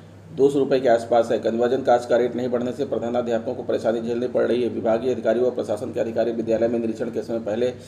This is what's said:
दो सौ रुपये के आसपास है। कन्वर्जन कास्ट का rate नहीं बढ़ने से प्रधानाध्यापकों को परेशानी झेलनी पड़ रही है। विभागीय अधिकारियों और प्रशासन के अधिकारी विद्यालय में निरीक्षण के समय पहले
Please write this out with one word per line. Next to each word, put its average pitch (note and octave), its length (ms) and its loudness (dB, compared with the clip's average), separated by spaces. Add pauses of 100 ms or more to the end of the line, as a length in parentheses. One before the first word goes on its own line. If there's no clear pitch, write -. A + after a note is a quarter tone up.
(360)
दो C3+ 120 6
सौ C#3+ 100 0
रुपये C3 220 2
के C3 80 2
आसपास A#2 440 4
है। A2+ 60 2
कन्वर्जन A#2+ 440 0
कास्ट A#2+ 260 2
का A#2+ 80 4
rate A#2+ 200 0
नहीं B2 120 -2
बढ़ने B2 240 -2
से C3 120 -4
प्रधानाध्यापकों A#2 720 -2
को A#2+ 80 -8
परेशानी A#2 380 0
झेलनी A#2 260 -2
पड़ A#2+ 160 0
रही A#2 200 2
है। A#2 60 0
विभागीय A2+ 440 0
अधिकारियों A#2 340 0
और A#2+ 80 0
प्रशासन G#2+ 380 -4
के A#2+ 80 -2
अधिकारी A#2 320 -2
विद्यालय A2+ 360 0
में A#2 100 0
निरीक्षण A2+ 260 -4
के A2+ 180 -4
समय A#2 160 -6
पहले A#2+ 360 -2 (140)